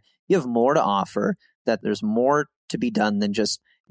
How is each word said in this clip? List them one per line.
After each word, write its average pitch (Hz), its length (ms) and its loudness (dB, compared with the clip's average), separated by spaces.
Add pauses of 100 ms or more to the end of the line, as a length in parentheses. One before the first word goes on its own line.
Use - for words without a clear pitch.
(280)
you 190 80 4
have 143 100 0
more 120 280 2
to 156 80 4
offer, 101 540 -2 (280)
that 113 180 -2
there's 104 200 -2
more 127 440 0 (220)
to - 100 -6
be 120 120 -2
done 107 300 0
than 104 120 -2
just 104 280 -2 (300)